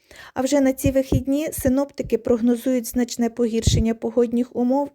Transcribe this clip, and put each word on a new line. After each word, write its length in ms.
А 80
вже 200
на 120
ці 180
вихідні 600
синоптики 680
прогнозують 680
значне 440
погіршення 640
погодних 600
умов 400